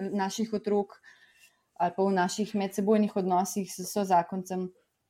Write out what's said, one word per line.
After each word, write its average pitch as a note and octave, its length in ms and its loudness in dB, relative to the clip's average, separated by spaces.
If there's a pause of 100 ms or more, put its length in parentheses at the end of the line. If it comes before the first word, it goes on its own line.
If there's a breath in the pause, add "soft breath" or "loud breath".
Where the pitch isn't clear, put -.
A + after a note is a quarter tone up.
(140)
naših G3+ 400 -2
otrok G3+ 460 -2 (800 soft breath)
ali F3 160 0
pa F#3+ 80 2
v G3 80 4
naših F#3 440 0
medsebojnih G3+ 600 2
odnosih F#3 560 0
s F#3 160 -10
sozakoncem. F#3 760 0 (440)